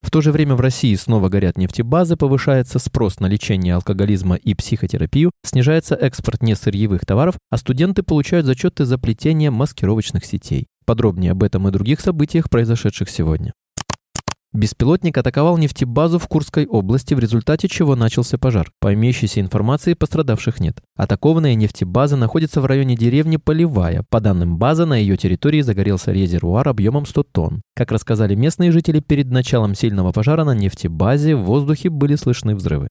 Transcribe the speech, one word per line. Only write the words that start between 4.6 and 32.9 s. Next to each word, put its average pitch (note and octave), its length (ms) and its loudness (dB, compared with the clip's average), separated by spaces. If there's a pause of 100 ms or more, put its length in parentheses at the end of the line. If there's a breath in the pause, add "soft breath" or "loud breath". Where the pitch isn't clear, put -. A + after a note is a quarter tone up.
снижается D3 520 0
экспорт - 480 -4
несырьевых G2+ 640 0
товаров, C#3+ 300 0 (120)
а A#2 80 -4
студенты D#3+ 460 0
получают D#3 420 0
зачеты C3 400 0
за B2+ 140 0
плетение D3+ 520 0
маскировочных A2 760 -2
сетей. - 400 -6 (180)
Подробнее G2+ 480 0
об F#2+ 100 0
этом G2 240 0
и G2 60 0
других A2 280 0
событиях, D#3+ 500 0
произошедших A#2 580 0
сегодня. - 460 -2 (1000)
Беспилотник C3+ 640 0
атаковал D#3 420 2
нефтебазу D3+ 600 0
в D#3+ 80 -4
Курской D3+ 400 -2
области, A#2 480 0
в C3 60 2
результате A#2 480 0
чего D3 260 0
начался A#2+ 420 0
пожар. A2+ 320 0 (120)
По G2+ 120 2
имеющейся A2 480 0
информации, A2+ 540 0
пострадавших C3+ 640 -2
нет. - 220 -4 (160)
Атакованная D3 580 2
нефтебаза A2 640 0
находится D3+ 440 0
в - 60 0
районе C3+ 300 2
деревни C#3 400 2
Полевая. D3+ 760 0
По A2+ 80 2
данным F2 400 0
базы, D#3 280 2
на C3+ 140 0
ее G2 140 2
территории C#3 460 0
загорелся G2+ 500 0
резервуар F#2 560 0
объемом C3+ 400 0
сто - 160 -2
тонн. - 400 -4 (140)
Как A#2+ 160 -2
рассказали G#2+ 420 0
местные E3 380 2
жители, D#3+ 260 2
перед C#3+ 320 0
началом A#2+ 460 0
сильного G2 340 0
пожара C#3+ 320 2
на C#3 140 2
нефтебазе G#2 800 0
в G#2 80 0
воздухе C#3+ 440 0
были C#3+ 280 0
слышны A2+ 400 -2
взрывы. D2+ 340 -2